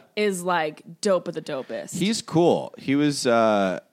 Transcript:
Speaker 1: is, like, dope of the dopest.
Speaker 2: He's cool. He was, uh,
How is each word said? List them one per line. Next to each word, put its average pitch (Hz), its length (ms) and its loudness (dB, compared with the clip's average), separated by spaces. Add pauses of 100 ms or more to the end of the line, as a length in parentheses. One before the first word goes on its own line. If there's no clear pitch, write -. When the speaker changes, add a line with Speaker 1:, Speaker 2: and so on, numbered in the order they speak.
(160)
Speaker 1:
is, 196 280 -2
like, 165 400 -4 (180)
dope 180 260 0
of 170 60 -6
the 156 80 -10
dopest. 117 560 -10
Speaker 2:
He's 214 240 -2
cool. 135 560 2
He 135 180 -2
was, 143 300 0
uh, 107 540 4 (140)